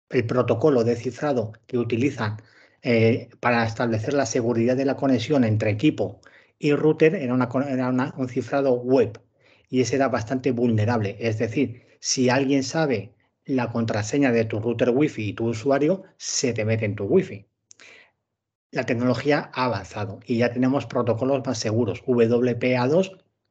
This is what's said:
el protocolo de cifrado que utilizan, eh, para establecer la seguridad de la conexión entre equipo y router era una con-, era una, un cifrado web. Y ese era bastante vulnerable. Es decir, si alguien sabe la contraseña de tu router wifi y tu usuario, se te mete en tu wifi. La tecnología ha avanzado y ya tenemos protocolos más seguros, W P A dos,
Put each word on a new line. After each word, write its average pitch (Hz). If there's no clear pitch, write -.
el 123
protocolo 117
de 120
cifrado 120
que -
utilizan, 117
eh, 113
para 120
establecer 113
la 139
seguridad 120
de 135
la 135
conexión 135
entre 110
equipo 107
y 147
router 156
era 127
una 127
con-, 131
era 127
una, 127
un 131
cifrado 131
web. 123
Y 127
ese 127
era 135
bastante 127
vulnerable. 113
Es 110
decir, 113
si -
alguien 135
sabe 135
la 123
contraseña 117
de 117
tu 110
router 120
wifi 117
y -
tu 117
usuario, 139
se -
te 110
mete 110
en 101
tu 101
wifi. 170
La 123
tecnología 127
ha 127
avanzado 104
y 123
ya 120
tenemos 127
protocolos 127
más 131
seguros, 107
W 120
P 127
A 123
dos, 180